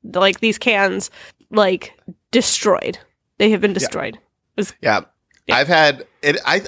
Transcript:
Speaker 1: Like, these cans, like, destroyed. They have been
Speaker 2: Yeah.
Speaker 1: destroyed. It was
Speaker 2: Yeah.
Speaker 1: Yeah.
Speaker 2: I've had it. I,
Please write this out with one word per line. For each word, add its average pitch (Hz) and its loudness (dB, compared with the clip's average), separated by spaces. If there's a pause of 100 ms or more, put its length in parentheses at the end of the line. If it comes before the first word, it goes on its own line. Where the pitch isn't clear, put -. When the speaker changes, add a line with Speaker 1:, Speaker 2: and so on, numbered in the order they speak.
Speaker 1:
Like, 190 0
these 220 0
cans, 196 -2 (400)
like, 196 0 (380)
destroyed. - 0 (400)
They 214 2
have 202 0
been 202 0
Speaker 2:
Yeah. 185 -4
Speaker 1:
destroyed. - -6
It - -20 (400)
was - -8
Speaker 2:
Yeah. 107 0 (460)
Speaker 1:
Yeah. 120 0
Speaker 2:
I've 143 0
had 151 2 (160)
it. 147 0
I, 180 0